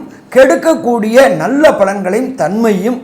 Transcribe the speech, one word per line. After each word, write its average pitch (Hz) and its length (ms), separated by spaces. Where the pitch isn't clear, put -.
கெடுக்கக்கூடிய 247 800
நல்ல 277 360
பலன்களையும் 202 640
தன்மையும் 208 640